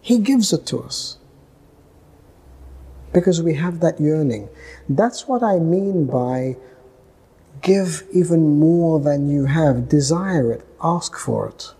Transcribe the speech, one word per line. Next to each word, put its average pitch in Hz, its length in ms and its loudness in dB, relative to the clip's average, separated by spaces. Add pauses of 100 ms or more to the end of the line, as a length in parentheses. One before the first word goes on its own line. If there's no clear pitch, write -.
He 240 180 2
gives 220 340 2
it - 140 -2
to - 140 -6
us. - 380 -12 (1900)
Because 175 300 2
we 165 120 0
have 165 260 -4
that 160 200 0
yearning. 147 480 0 (400)
That's 202 400 -2
what 247 140 -2
I 202 160 2
mean 175 480 0
by 127 500 -2 (1040)
give 185 400 0 (100)
even 165 460 2
more 160 420 4
than 143 300 0
you 143 160 0
have. 135 420 2
Desire 151 640 0
it. - 140 -8 (160)
Ask 165 340 -4
for - 320 -4
it. - 320 -18